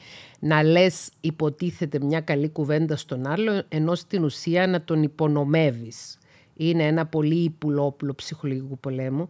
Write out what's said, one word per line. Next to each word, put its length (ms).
να 240
λες, 460
υποτίθεται, 800
μια 200
καλή 300
κουβέντα 460
στον 320
άλλο, 420
ενώ 260
στην 280
ουσία 440
να 140
τον 220
υπονομεύεις. 1120
Είναι 260
ένα 220
πολύ 380
ύπουλο 420
όπλο 280
ψυχολογικού 640
πολέμου. 500